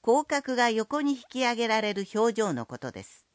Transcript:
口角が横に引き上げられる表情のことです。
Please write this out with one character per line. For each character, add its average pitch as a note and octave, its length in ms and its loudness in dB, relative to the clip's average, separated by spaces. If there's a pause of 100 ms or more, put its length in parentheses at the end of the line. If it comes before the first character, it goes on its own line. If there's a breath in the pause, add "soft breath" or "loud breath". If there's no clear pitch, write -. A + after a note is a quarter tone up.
口 C#4 240 4
角 C#4 300 -2
が A#3+ 140 4
横 A3 320 0
に C#4 120 2
引 A#3+ 160 -6
き B3+ 140 -4
上 A#3+ 120 2
げ A#3 120 -2
ら A3 140 2
れ G#3 120 -2
る G3 120 -4 (100)
表 A3 180 2
情 G#3 200 0
の A#2+ 120 -4
こ B2 120 -14
と B2 140 -8
で F#2+ 120 -12
す。 - 320 -18